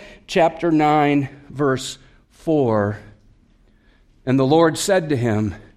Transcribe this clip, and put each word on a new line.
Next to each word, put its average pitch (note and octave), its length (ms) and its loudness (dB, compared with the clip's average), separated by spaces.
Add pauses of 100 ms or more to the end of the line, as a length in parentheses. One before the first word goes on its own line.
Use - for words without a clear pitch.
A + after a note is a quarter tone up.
(260)
chapter E3+ 460 0
nine, D3 560 2 (200)
verse C3 500 -4 (300)
four. A2 720 -2 (1300)
And C3 140 0
the C3+ 40 2
Lord D#3+ 320 2
said F#3 340 -2
to C#3+ 60 0
him G#2+ 380 -2 (220)